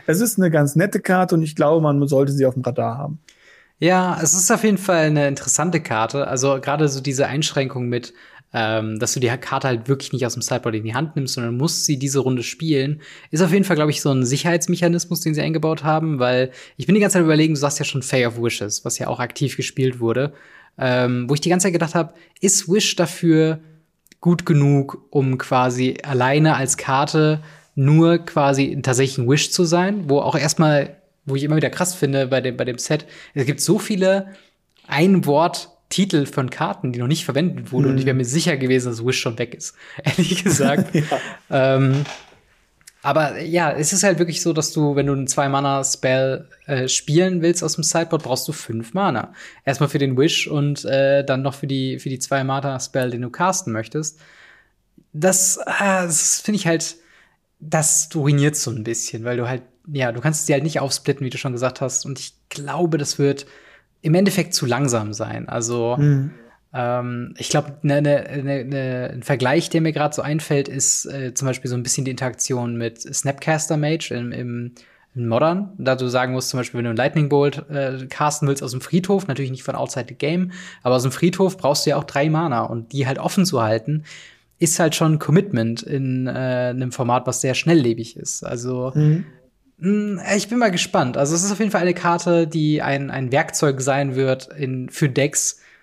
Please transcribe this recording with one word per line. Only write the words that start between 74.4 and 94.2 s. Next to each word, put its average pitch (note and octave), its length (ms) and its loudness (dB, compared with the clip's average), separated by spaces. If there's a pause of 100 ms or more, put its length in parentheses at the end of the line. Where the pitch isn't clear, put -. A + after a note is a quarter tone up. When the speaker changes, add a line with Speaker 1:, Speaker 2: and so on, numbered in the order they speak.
Speaker 2:
in A#2+ 100 -4
Modern. E3 520 0
Da B2+ 180 0
du B2+ 120 -2
sagen B2+ 260 0
musst, B2+ 160 -4
zum C3+ 100 -2
Beispiel, B2 180 -6
wenn A#2+ 60 -2
du A#2+ 60 -2
einen A2+ 80 -2
Lightning D3 320 2
Bolt, C#3+ 400 2
äh, C3 380 -4
casten D3 380 -2
willst C#3 160 -2
aus B2 100 -6
dem B2+ 100 -8
Friedhof, F#3 440 0
natürlich C3+ 240 -4
nicht B2+ 140 -12
von C3+ 100 -6
outside B2+ 360 -6
the B2 40 -16
game, F3 380 -2 (300)
aber B2 140 2
aus B2 60 0
dem C3 100 0
Friedhof F3+ 440 0
brauchst D3 300 0
du D3+ 40 4
ja C#3+ 60 2
auch D3 80 -4
drei D3 240 0
Mana. D#3 360 0
Und A#2 280 -8
die C#3 140 -2
halt C3+ 120 -4
offen - 280 0
zu C3 160 0
halten, A2+ 420 0 (560)
ist E3 180 0
halt D#3+ 160 2
schon D#3 200 2
ein D3+ 40 2
Commitment C3+ 640 0
in, C3 440 -2
äh, B2 40 -2
einem B2+ 640 -2
Format, B2 340 0
was - 140 -2
sehr C3 140 0
schnelllebig A#2+ 600 2
ist. - 280 -10
Also, B2+ 500 -6
Speaker 1:
Mhm. D3+ 300 4 (540)
Speaker 2:
mh, G3+ 580 -2
ich G3+ 120 -2
bin A#3 100 -2
mal A3 140 2
gespannt. E3 440 -2
Also C#3+ 200 0
es F3 80 0
ist G3+ 80 -2
auf G3 80 -4
jeden G#3+ 100 0
Fall F#3+ 120 0
eine F3+ 120 2
Karte, E3+ 540 2
die D3+ 340 0
ein, C#3 300 -4
ein C3 180 -4
Werkzeug C#3+ 500 0
sein C3+ 360 0
wird C3 320 0 (100)